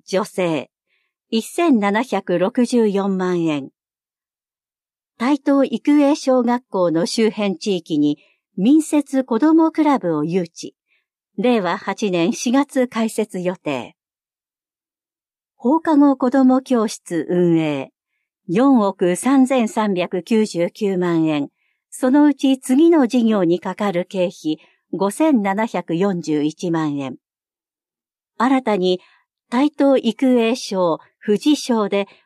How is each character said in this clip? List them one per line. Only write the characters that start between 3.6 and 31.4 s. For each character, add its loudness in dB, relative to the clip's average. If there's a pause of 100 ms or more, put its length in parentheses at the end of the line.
台 0
東 2
育 0
英 2
小 0
学 -2
校 0
の 0
周 0
辺 -4
地 -4
域 -4
に 0 (400)
民 4
設 -2
子 -2
ど 4
も 4
ク 0
ラ 2
ブ -2
を -2
誘 -2
致。 -12 (640)
令 0
和 -4
八 -6
年 0
四 -4
月 0
開 -4
設 -6
予 -4
定。 -8 (1600)
放 0
課 0
後 4
子 0
ど 4
も 4
教 0
室 -8
運 2
営。 -4 (580)
四 2
億 0
三 2
千 0
三 -2
百 -4
九 0
十 -2
九 -4
万 0
円。 -2 (460)
そ -2
の 4
う 4
ち 0
次 2
の 4
事 0
業 2
に 2
か -10
か -2
る -2
経 -2
費 -6 (340)
五 -2
千 2
七 -2
百 -6
四 -2
十 -2
一 -4
万 -4
円。 -8 (1200)
新 0
た 0
に 0 (520)
台 0
東 2
育 2
英 0
小、 -2 (260)
富 0
士 2